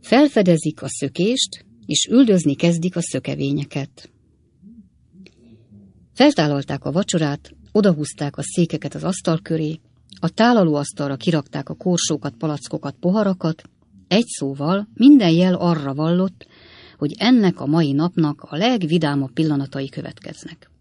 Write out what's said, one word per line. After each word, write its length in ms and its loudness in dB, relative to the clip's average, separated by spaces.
Felfedezik 800 2
a 60 -10
szökést, 760 -4
és 260 0
üldözni 440 4
kezdik 400 0
a 60 -4
szökevényeket. 1080 -6
Feltálalták 720 0
a 60 -4
vacsorát, 640 -4
odahúzták 640 -2
a 40 -10
székeket 540 -4
az 80 -10
asztal 380 -4
köré, 380 -6
a 100 -4
tálalóasztalra 880 0
kirakták 540 -4
a 60 -10
korsókat, 600 -4
palackokat, 640 -8
poharakat, 600 -2
egy 180 2
szóval 680 -4
minden 380 8
jel 220 4
arra 400 -2
vallott, 540 -2
hogy 200 -6
ennek 420 2
a 60 -8
mai 260 2
napnak 500 -2
a 140 -14
legvidámabb 760 -2
pillanatai 560 -4
következnek. 920 -16